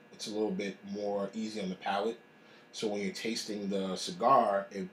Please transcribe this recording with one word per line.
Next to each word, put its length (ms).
it's 140
a 40
little 200
bit 260
more 400
easy 280
on 100
the 60
palate. 420
So 160
when 140
you're 120
tasting 560
the 260
cigar, 760
it 200